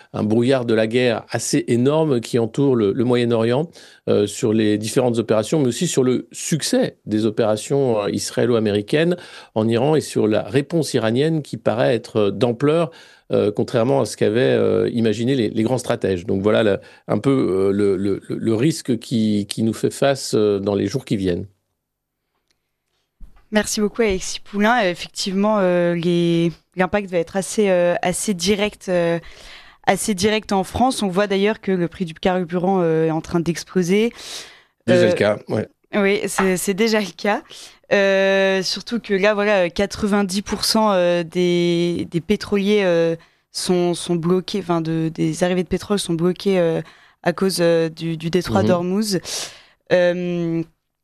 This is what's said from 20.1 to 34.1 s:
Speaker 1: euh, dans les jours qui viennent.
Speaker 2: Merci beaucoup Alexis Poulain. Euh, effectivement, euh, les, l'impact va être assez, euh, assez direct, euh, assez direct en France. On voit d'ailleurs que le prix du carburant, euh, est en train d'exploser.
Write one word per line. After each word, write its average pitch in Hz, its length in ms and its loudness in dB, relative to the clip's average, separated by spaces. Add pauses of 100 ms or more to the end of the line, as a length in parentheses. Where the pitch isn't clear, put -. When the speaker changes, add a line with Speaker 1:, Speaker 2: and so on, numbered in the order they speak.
Speaker 1:
euh, 104 260 2
dans 101 160 0
les 101 120 0
jours 127 180 -6
qui 117 120 -2
viennent. 92 280 -2 (2000)
Speaker 2:
Merci 214 280 0
beaucoup 208 200 -2
Alexis 196 380 -2
Poulain. 220 420 0
Euh, 185 100 0
effectivement, 202 680 -2
euh, 175 340 2
les, 170 600 0 (240)
l'impact 185 320 -2
va 180 80 -2
être 165 180 -4
assez, 196 340 0
euh, 175 320 2
assez 185 320 -2
direct, 196 540 -2
euh, 170 320 0 (680)
assez 202 280 0
direct 208 400 -2
en 190 100 0
France. 247 400 -2
On 202 60 0
voit 196 180 0
d'ailleurs 196 320 0
que 196 140 -2
le 175 160 0
prix - 160 -6
du 160 80 -12
carburant, 180 680 0
euh, 160 260 2
est 160 40 0
en 156 80 -2
train 170 220 -2
d'exploser. 185 720 0 (760)